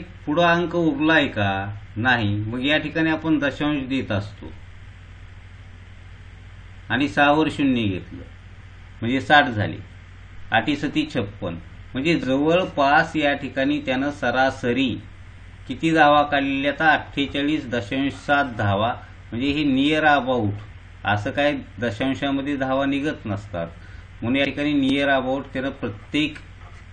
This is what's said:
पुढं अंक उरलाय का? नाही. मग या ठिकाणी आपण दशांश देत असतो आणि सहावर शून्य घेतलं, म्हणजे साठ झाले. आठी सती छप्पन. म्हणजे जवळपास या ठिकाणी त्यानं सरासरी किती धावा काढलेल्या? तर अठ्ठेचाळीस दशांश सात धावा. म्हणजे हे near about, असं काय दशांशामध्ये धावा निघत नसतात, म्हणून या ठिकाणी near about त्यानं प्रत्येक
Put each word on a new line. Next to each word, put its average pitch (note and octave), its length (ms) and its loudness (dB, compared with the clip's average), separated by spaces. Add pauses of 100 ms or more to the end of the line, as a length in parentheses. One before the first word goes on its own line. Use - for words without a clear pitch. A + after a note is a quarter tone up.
(260)
पुढं D#3 180 4
अंक E3+ 320 4
उरलाय D#3 520 4
का? G2 500 -2 (200)
नाही. A2+ 440 2
मग A#2 240 -4
या D3+ 120 4
ठिकाणी D#3+ 320 0
आपण D#3 300 2
दशांश C#3+ 460 0
देत B2+ 260 -2
असतो - 400 -4 (2500)
आणि B2+ 200 0
सहावर D3 420 4
शून्य C3 320 2
घेतलं, F2+ 380 -4 (800)
म्हणजे B2 200 0
साठ D3 240 6
झाले. G#2 320 -2 (760)
आठी A#2 240 2
सती D3 300 -2 (100)
छप्पन. G2+ 400 -6 (380)
म्हणजे D3+ 220 2
जवळपास D3 1000 4
या D3 180 2
ठिकाणी C#3 480 -2
त्यानं C3+ 300 -2
सरासरी B2+ 840 0 (760)
किती D#3+ 260 0
धावा D3 300 8
काढलेल्या? C#3 480 0
तर D#3+ 160 0
अठ्ठेचाळीस C#3+ 840 0
दशांश C3 480 -2
सात C#3+ 400 2
धावा. G#2 360 2 (380)
म्हणजे B2 160 -2
हे D3 180 0
near D3 460 4
about, B2 520 2 (420)
असं G#2 260 0
काय C#3+ 240 2 (240)
दशांशामध्ये C3+ 800 -2
धावा C3 280 0
निघत C#3 400 -2
नसतात, F#2+ 420 -4 (540)
म्हणून A#2 140 0
या C#3 100 4
ठिकाणी D3 340 -2
near C#3 320 2
about C3+ 420 0
त्यानं C3+ 180 -2
प्रत्येक C3 680 -4 (560)